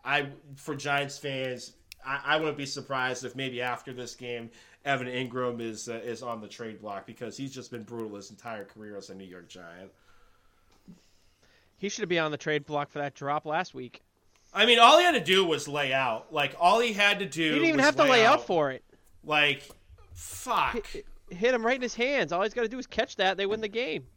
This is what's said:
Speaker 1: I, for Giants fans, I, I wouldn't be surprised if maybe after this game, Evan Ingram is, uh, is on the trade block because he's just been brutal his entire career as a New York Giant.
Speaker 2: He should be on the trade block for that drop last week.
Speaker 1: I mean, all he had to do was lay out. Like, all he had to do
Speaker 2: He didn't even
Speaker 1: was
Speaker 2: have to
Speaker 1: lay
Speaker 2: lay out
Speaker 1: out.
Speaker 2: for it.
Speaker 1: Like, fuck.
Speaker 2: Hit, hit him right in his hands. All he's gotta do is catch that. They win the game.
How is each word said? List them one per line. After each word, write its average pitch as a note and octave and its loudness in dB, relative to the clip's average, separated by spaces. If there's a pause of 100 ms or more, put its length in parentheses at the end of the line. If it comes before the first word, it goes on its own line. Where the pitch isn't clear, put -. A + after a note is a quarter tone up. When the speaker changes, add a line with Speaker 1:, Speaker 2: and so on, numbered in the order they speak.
Speaker 1:
I, C#3 0 (260)
for D3 -10
Giants C#3+ -2
fans, C3 -8 (340)
I, C3+ -4
I D3 2
wouldn't D#3 -2
be C#3+ -6
surprised C3 -4
if B2 -10
maybe C3 -6
after B2 -6
this B2 -12
game, A#2+ -10 (340)
Evan B2+ -2
Ingram B2 -4
is, A2+ -8
uh, A2+ -8
is A2+ -8
on A#2 -8
the G#2+ -14
trade A2 -14
block G2+ -10
because A2 -12
he's C3+ -8
just B2+ -14
been A#2 -12
brutal A2 -10
his G2+ -14
entire G#2+ -12
career G#2 -16
as G2 -14
a F#2+ -14
New F#2+ -16
York F2 -18
Giant. F2 -20 (1900)
Speaker 2:
He G3 -6
should G3+ -6
be E3+ 0
on D#3 -2
the D3 -4
trade D3 -4
block D3 -4
for D3 -10
that C#3+ -6
drop C#3+ -4
last D#3+ -4
week. B2+ -14 (520)
Speaker 1:
I G3+ 6
mean, A#3 6
all C4 12
he F4+ 8
had F4 6
to A3+ 2
do F#3 4
was D3 0
lay C#3+ -2
out. C3 -2
Like, D3 0
all F#3+ 6
he A#3+ 2
had G3+ 4
to G3 -2
do D#3 -4
Speaker 2:
He D#3+ 4
didn't D#4 4
even D#4+ 4
Speaker 1:
was C4+ 6
Speaker 2:
have D4 4
to D#4 6
Speaker 1:
lay C4+ 6
Speaker 2:
lay A3+ 8
out D4+ 6
Speaker 1:
out. - -14
Speaker 2:
for D#3 2
it. B2+ -12 (400)
Speaker 1:
Like, D3 2 (440)
fuck. - -4
Speaker 2:
Hit, - -12 (240)
hit G#3+ 0
him A3+ 0
right C4 2
in B3 -6
his A#3+ -6
hands. A#3+ 0
All F3+ 0
he's G#3+ -2
gotta A#3 -2
do B3+ -8
is - -10
catch - -4
that. F#3 2
They G3 -2
win G#3+ -2
the A3 -6
game. A3 -4 (120)